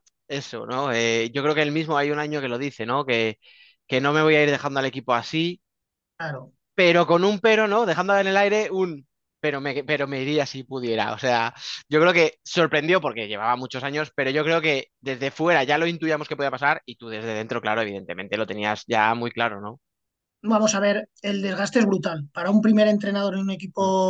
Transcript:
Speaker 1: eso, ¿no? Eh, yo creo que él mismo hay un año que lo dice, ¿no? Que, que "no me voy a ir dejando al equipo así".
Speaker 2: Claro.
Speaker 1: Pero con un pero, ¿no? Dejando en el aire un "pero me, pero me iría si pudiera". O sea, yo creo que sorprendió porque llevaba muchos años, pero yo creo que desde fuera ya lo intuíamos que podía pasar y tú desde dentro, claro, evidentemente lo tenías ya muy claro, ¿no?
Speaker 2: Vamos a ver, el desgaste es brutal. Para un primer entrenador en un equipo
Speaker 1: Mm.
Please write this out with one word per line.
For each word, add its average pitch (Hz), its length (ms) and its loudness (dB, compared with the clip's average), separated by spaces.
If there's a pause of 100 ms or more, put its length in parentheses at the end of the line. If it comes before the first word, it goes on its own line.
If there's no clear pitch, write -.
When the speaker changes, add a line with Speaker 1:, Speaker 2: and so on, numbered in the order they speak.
(280)
Speaker 1:
eso, 123 380 -8
¿no? 127 260 -4
Eh, 117 420 0
yo 139 80 -2
creo 147 140 2
que 151 60 2
él 147 100 0
mismo 156 260 -2
hay 143 140 0
un 147 80 -2
año 151 220 -4
que 131 80 -6
lo 120 80 -4
dice, 131 280 -8
¿no? 135 200 -2
Que, 113 340 -2 (480)
que 131 140 0
"no 143 120 2
me 156 100 4
voy 156 120 6
a 151 80 6
ir 147 80 4
dejando 139 280 -2
al 135 60 0
equipo 131 280 -2
así". 160 480 -2 (560)
Speaker 2:
Claro. 147 360 -10 (220)
Speaker 1:
Pero 170 320 6
con 170 160 4
un 202 160 2
pero, 220 280 4
¿no? 220 180 2
Dejando 185 320 2
en 196 100 2
el 190 100 2
aire 202 340 2
un 175 360 -4 (320)
"pero 143 220 -2
me, 139 220 -4
pero 143 240 -2
me 139 140 -6
iría 143 240 0
si 135 180 -12
pudiera". 117 500 -4
O 110 40 -10
sea, 117 360 0 (360)
yo 151 100 4
creo 175 140 6
que 165 300 4
sorprendió 160 580 2
porque 113 260 -6
llevaba 107 280 -2
muchos 127 280 -8
años, 143 320 -6
pero 131 140 0
yo 151 140 0
creo 165 180 2
que 147 300 0 (100)
desde 135 300 -4
fuera 165 320 2
ya 143 140 2
lo 165 100 0
intuíamos 160 400 -4
que 156 80 -8
podía 139 160 -2
pasar 139 340 0
y 120 100 -16
tú 117 140 -16
desde 110 240 -6
dentro, 110 280 -4
claro, 110 200 0
evidentemente 98 560 -6
lo 110 100 0
tenías 104 400 -4
ya 113 280 2
muy 120 160 -4
claro, 113 300 -4
¿no? 107 180 -14 (600)
Speaker 2:
Vamos 214 340 2
a 196 40 0
ver, 202 300 0 (120)
el 202 200 -4
desgaste 196 380 0
es 220 60 6
brutal. 165 480 -2
Para 180 180 -2
un 214 100 6
primer 214 260 6
entrenador 202 480 0
en 196 60 -4
un 196 100 -2
equipo 190 320 -4
Speaker 1:
Mm. 190 140 2 (120)